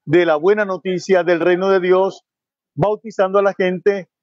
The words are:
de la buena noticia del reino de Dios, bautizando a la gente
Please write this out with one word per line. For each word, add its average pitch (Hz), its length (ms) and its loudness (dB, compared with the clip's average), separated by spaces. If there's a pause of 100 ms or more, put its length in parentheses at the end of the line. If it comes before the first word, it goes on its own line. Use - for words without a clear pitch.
de 170 220 2
la 156 80 2
buena 202 300 0
noticia 185 580 -2
del 170 160 0
reino 180 300 0
de 190 100 2
Dios, 185 460 0 (500)
bautizando 196 640 -2
a 196 40 2
la 196 120 0
gente 185 520 -2 (160)